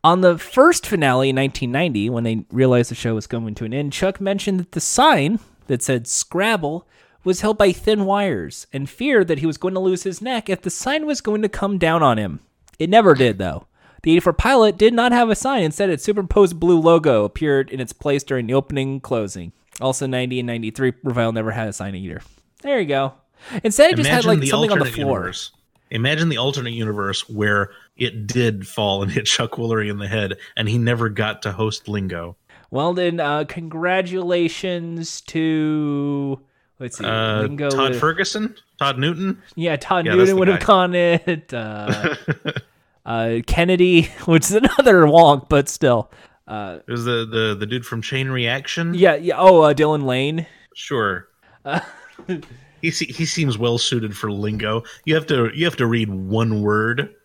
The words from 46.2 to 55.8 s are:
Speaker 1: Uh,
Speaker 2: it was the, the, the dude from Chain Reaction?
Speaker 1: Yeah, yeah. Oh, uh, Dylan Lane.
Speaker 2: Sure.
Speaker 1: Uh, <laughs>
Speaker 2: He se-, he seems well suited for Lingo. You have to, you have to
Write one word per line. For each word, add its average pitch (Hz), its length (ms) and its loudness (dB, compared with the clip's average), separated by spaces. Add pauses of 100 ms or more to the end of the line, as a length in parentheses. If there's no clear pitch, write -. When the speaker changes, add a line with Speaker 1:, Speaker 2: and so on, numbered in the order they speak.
Speaker 1:
Uh, 101 400 -10
Speaker 2:
it - 40 -10
was 120 140 -6
the, 117 200 -2
the, 110 340 -2
the 107 60 -6
dude 120 200 -8
from 117 160 -8
Chain 131 280 -6
Reaction? 139 640 -4
Speaker 1:
Yeah, 175 220 6
yeah. 165 220 -2
Oh, 170 240 4
uh, 147 120 6
Dylan 151 320 0
Lane. 139 400 -2 (300)
Speaker 2:
Sure. 101 520 -4 (380)
Speaker 1:
Uh, 143 140 -4 (480)
<laughs> 175 120 -6 (420)
Speaker 2:
He 165 100 -2
se-, - 160 -6
he 160 180 -6
seems 139 320 -2
well 120 200 0
suited 110 380 -4
for 107 160 -6
Lingo. 107 520 -4 (200)
You 156 120 0
have 151 120 -2
to, 123 260 0
you 160 120 -2
have 170 100 -2
to 127 100 0